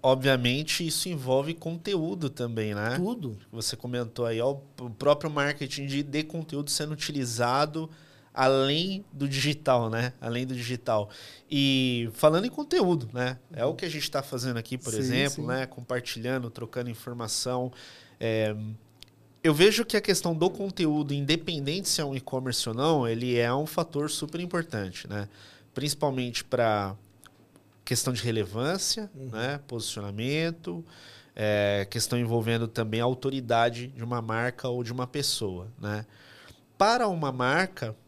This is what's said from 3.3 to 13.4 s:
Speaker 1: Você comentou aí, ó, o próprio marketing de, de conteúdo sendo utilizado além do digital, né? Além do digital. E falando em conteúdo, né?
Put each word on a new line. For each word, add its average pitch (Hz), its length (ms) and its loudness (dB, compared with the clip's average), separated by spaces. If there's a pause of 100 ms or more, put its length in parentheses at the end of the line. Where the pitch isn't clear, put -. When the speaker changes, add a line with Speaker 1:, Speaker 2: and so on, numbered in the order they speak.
Speaker 1:
Você 113 240 -6
comentou 123 520 -4
aí, 113 140 0
ó, 139 160 2 (240)
o 123 100 -8
próprio 147 400 2
marketing 143 560 -2
de, 139 160 -2
de 143 200 -2
conteúdo 156 480 -6
sendo 151 220 -2
utilizado 143 1000 0 (420)
além 143 800 4
do 139 140 -2
digital, 135 640 2
né? 120 300 0
Além 120 260 -2
do 131 80 -6
digital. 117 560 -2 (400)
E 131 640 2
falando 160 320 6
em 247 60 -2
conteúdo, 196 640 2
né? 123 260 -2 (140)